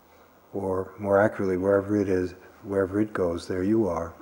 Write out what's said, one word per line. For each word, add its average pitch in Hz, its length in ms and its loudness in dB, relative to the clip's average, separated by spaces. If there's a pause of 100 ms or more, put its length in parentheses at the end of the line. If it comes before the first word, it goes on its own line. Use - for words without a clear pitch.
(540)
Or 95 460 -4
more 98 200 4
accurately, 98 380 2
wherever 98 420 2
it 95 80 0
is, 92 280 0 (280)
wherever 98 380 0
it 107 120 -2
goes, 87 340 -2
there 92 160 -4
you 107 240 2
are. 85 340 -6